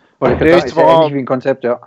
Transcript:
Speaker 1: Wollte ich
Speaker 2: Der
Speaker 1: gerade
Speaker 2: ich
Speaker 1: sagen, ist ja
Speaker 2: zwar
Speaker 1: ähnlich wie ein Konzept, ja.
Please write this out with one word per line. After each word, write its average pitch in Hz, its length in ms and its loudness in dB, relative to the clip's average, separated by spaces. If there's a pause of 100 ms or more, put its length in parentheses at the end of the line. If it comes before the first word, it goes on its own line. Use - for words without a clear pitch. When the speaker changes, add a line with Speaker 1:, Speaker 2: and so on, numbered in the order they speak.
(200)
Speaker 1:
Wollte 123 160 0
ich - 40 -4
Speaker 2:
Der 151 100 0
Speaker 1:
gerade 170 80 4
Speaker 2:
ich 175 40 0
Speaker 1:
sagen, 139 60 -4
ist 123 100 -10
ja 165 60 4
Speaker 2:
zwar 165 140 4
Speaker 1:
ähnlich 156 180 2
wie 139 40 -4
ein 127 60 -6
Konzept, 131 380 -4
ja. 120 220 -4